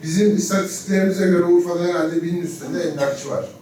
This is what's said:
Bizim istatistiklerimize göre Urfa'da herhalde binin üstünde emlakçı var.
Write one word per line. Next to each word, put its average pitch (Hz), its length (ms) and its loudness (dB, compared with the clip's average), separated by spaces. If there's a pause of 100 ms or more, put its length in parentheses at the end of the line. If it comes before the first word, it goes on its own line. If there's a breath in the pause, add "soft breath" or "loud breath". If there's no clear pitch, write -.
Bizim 190 320 2
istatistiklerimize 190 920 0
göre 175 160 4
Urfa'da 175 400 2
herhalde 165 400 0
binin 175 180 -2
üstünde 165 420 -6
emlakçı 139 460 -4
var. - 160 -4 (160)